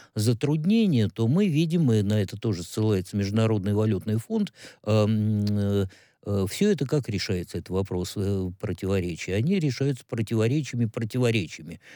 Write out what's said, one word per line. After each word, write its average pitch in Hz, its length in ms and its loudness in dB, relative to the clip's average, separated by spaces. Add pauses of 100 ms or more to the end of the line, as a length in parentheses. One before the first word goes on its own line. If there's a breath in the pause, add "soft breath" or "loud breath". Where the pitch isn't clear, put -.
(140 loud breath)
затруднения, 151 920 2
то 113 180 -2
мы 185 220 4
видим, 160 420 2
и 107 120 4
на 104 180 2
это 98 160 -4
тоже 92 280 -2
ссылается 107 520 0
Международный 104 560 0
валютный 107 460 0
фонд, 214 340 -2 (320 loud breath)
эм, 107 640 2
э, 101 380 2 (400 loud breath)
э, 98 240 0
все 208 200 2
это 151 140 0
как 135 240 -2
решается, 90 480 -4
этот 87 140 -10
вопрос, 92 460 -2
э, 95 340 -2 (100)
противоречия? 92 760 -2
Они 165 220 2
решаются 139 480 -2
противоречиями, 117 800 0
противоречиями. 110 960 -2 (160 loud breath)